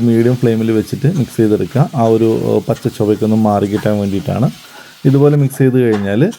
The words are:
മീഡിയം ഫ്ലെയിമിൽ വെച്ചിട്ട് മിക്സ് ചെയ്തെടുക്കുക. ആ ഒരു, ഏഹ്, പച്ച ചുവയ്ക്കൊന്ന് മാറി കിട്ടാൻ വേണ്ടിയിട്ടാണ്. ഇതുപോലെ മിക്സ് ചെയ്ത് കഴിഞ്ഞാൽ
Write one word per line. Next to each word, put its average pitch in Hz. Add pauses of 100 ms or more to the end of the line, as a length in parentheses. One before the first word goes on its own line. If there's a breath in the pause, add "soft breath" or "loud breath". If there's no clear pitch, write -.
മീഡിയം 117
ഫ്ലെയിമിൽ 113
വെച്ചിട്ട് 110 (100)
മിക്സ് -
ചെയ്തെടുക്കുക. 107
ആ 123 (120)
ഒരു, 113 (180)
ഏഹ്, 107
പച്ച 117 (100)
ചുവയ്ക്കൊന്ന് 107
മാറി 104
കിട്ടാൻ 104
വേണ്ടിയിട്ടാണ്. 98 (560 loud breath)
ഇതുപോലെ 143
മിക്സ് 131
ചെയ്ത് 131
കഴിഞ്ഞാൽ 107